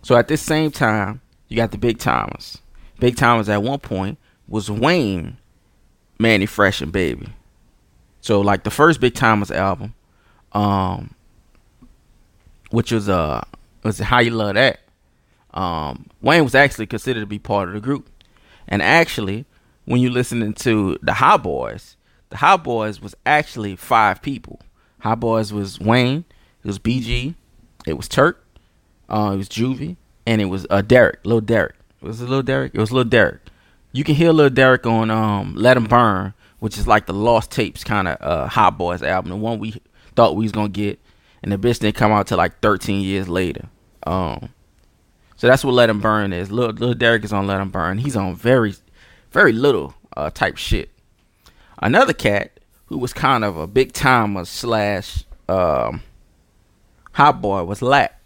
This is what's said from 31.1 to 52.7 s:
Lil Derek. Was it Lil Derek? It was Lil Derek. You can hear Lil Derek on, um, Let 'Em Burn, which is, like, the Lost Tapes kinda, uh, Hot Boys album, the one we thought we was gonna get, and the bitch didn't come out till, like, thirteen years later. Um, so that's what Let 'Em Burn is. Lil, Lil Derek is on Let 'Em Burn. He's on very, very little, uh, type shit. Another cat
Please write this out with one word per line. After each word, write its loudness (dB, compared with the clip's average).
Lil 0
Derek. 0
Was -12
it -8
Lil 0
Derek? -4
It -4
was 0
Lil 2
Derek. 2
You -4
can 2
hear 6
Lil 6
Derek 4
on, 2
um, -2
Let 4
'Em 0
Burn, 2
which -6
is, -2
like, 4
the -8
Lost 0
Tapes -4
kinda, -2
uh, -2
Hot 2
Boys -4
album, -2
the -8
one -4
we -10
thought 6
we 0
was -4
gonna -2
get, -6
and -4
the -2
bitch 0
didn't 0
come 2
out 2
till, 0
like, -2
thirteen -2
years -4
later. -4
Um, -4
so 2
that's 6
what 0
Let 6
'Em -2
Burn 0
is. -6
Lil, -2
Lil -2
Derek 2
is -6
on 0
Let -2
'Em -4
Burn. -4
He's -4
on -4
very, 2
very 4
little, 2
uh, -4
type -4
shit. -4
Another 2
cat -2